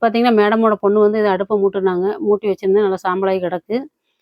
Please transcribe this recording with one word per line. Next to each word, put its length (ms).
பாத்தீங்கன்னா 360
மேடமோட 340
பொண்ணு 220
வந்து 160
இதை 140
அடுப்பை 260
மூட்டுனாங்க, 440
மூட்டி 240
வச்சிருந்தேன், 360
நல்லா 200
சாம்பலாகி 400
கிடக்கு. 320